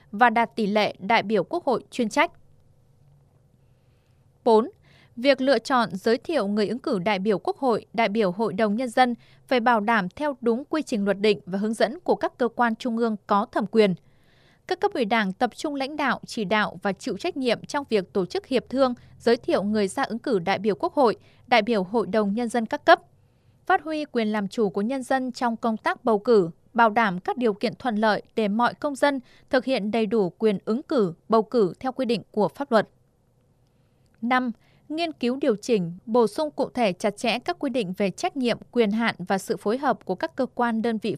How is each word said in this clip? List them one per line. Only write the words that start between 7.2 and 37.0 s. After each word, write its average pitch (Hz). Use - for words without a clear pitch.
Quốc -
hội, 240
đại 226
biểu 202
Hội 208
đồng 208
Nhân 254
dân 247
phải 254
bảo 233
đảm 208
theo 285
đúng 233
quy 311
trình 208
luật 196
định 208
và 180
hướng 214
dẫn 240
của -
các 349
cơ 240
quan 233
trung 226
ương 226
có 208
thẩm 247
quyền. 208
Các 370
cấp 403
ủy 294
Đảng 208
tập 233
trung 302
lãnh 277
đạo, 277
chỉ -
đạo 202
và 202
chịu 190
trách 349
nhiệm 254
trong 285
việc 196
tổ 190
chức 370
hiệp 247
thương, 254
giới 240
thiệu 247
người 208
ra 269
ứng 226
cử 233
đại 185
biểu 196
Quốc 339
hội, 240
đại 240
biểu 214
Hội 190
đồng 202
Nhân 240
dân 226
các 294
cấp. 339
Phát 320
huy 302
quyền 226
làm 208
chủ 208
của 202
nhân 254
dân 254
trong 240
công 226
tác -
bầu 226
cử, 196
bảo 226
đảm 208
các -
điều 240
kiện 208
thuận 233
lợi 214
để 220
mọi 226
công 294
dân 277
thực 254
hiện 220
đầy 226
đủ 196
quyền 214
ứng 240
cử, 202
bầu 214
cử 208
theo 254
quy 254
định 214
của 202
pháp -
luật. 214
Năm, 254
nghiên 320
cứu 247
điều 269
chỉnh, 190
bổ 233
sung 302
cụ 247
thể 220
chặt 202